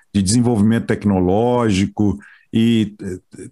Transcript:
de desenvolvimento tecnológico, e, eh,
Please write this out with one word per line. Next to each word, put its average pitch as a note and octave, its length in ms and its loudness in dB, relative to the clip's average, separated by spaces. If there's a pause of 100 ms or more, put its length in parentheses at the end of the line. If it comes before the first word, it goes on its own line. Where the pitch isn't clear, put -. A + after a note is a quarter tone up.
(140)
de G2+ 80 2
desenvolvimento A2 640 2
tecnológico, G#2 1300 0 (340)
e, A2+ 480 2
eh, F#2 520 -14